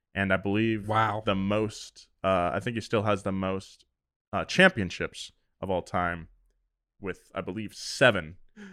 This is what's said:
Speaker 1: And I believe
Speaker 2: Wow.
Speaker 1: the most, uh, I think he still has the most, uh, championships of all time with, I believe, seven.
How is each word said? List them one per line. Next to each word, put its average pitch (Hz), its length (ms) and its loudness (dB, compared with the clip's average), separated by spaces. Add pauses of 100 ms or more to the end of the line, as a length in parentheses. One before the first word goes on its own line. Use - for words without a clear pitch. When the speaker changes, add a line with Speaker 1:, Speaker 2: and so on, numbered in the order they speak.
(160)
Speaker 1:
And 98 160 2
I - 40 4
believe 104 520 0
Speaker 2:
Wow. 107 380 0
Speaker 1:
the 104 80 4
most, 104 720 -2 (160)
uh, 92 320 2
I 98 60 -2
think 120 160 -6
he 110 40 -4
still 104 220 0
has 101 220 0
the 98 80 -2
most, 95 520 -6 (480)
uh, 87 120 -2
championships - 880 2 (280)
of 95 100 -4
all 90 120 0
time 87 460 -4 (720)
with, 92 340 -10
I 95 60 -4
believe, 92 340 -8
seven. 92 640 2 (360)